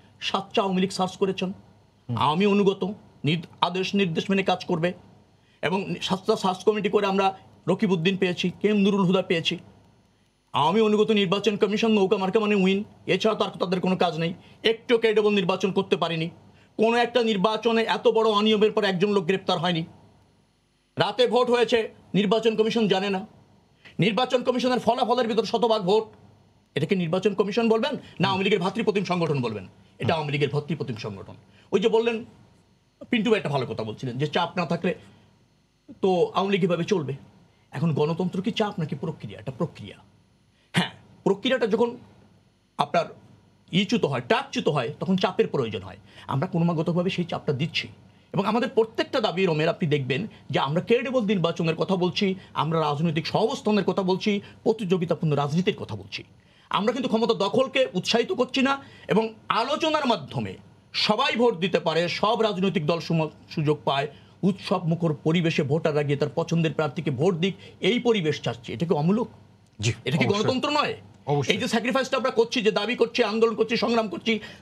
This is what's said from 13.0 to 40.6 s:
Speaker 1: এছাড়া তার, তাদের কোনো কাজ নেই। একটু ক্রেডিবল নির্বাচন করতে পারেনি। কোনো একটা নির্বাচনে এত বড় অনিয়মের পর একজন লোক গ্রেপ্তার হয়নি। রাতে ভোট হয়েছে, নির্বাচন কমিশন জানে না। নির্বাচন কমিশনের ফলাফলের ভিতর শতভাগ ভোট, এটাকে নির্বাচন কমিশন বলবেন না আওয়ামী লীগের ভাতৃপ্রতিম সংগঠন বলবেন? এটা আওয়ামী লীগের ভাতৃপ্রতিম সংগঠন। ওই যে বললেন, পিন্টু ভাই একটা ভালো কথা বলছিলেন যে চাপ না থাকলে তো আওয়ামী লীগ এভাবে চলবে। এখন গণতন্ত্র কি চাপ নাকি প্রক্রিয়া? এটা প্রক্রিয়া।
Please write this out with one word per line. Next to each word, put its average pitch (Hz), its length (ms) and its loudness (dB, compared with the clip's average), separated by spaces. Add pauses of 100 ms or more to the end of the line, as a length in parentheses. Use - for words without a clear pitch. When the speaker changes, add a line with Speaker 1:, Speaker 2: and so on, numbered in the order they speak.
Speaker 1:
এছাড়া 196 300 2
তার, 196 140 0 (100)
তাদের 185 220 -2
কোনো 185 140 0
কাজ 170 240 0
নেই। 170 140 -2 (300)
একটু 226 340 2
ক্রেডিবল 214 360 4
নির্বাচন 190 380 0
করতে 190 260 0
পারেনি। 165 320 -2 (480)
কোনো 226 200 2
একটা 233 260 2
নির্বাচনে 220 580 2
এত 220 260 -2
বড় 220 220 4
অনিয়মের 214 420 4
পর 214 120 0
একজন 196 280 0
লোক 202 120 2
গ্রেপ্তার 185 340 -2
হয়নি। 165 260 -2 (1120)
রাতে 208 300 2
ভোট 233 220 2
হয়েছে, 233 420 2 (220)
নির্বাচন 220 420 2
কমিশন 220 320 2
জানে 190 220 0
না। 190 180 -4 (720)
নির্বাচন 247 440 0
কমিশনের 254 360 0
ফলাফলের 233 480 2
ভিতর 226 180 0
শতভাগ 220 360 0
ভোট, 208 220 2 (720)
এটাকে 160 200 0
নির্বাচন 185 380 0
কমিশন 208 360 0
বলবেন 226 280 0 (220)
না 185 80 2
আওয়ামী 196 160 0
লীগের 202 160 -2
ভাতৃপ্রতিম 196 440 -2
সংগঠন 165 380 -2
বলবেন? 107 260 -6 (320)
এটা 170 140 0
আওয়ামী 156 180 -2
লীগের 143 180 0
ভাতৃপ্রতিম 143 460 -6
সংগঠন। 101 380 -12 (380)
ওই 208 80 4
যে 208 100 2
বললেন, 226 360 2 (840)
পিন্টু 220 200 2
ভাই 214 80 4
একটা 160 120 -4
ভালো 135 160 -2
কথা 123 180 -6
বলছিলেন 117 340 -8
যে 147 100 0
চাপ - 300 -2
না 175 80 -2
থাকলে 170 300 -2 (1080)
তো 180 320 2
আওয়ামী 196 180 -2
লীগ 196 120 2
এভাবে 170 200 0
চলবে। 156 300 -2 (580)
এখন 151 220 -2
গণতন্ত্র 170 480 -2
কি 214 100 -4
চাপ 208 280 -4
নাকি 151 160 -6
প্রক্রিয়া? 101 440 -10
এটা 104 180 -10
প্রক্রিয়া। 107 400 -8 (760)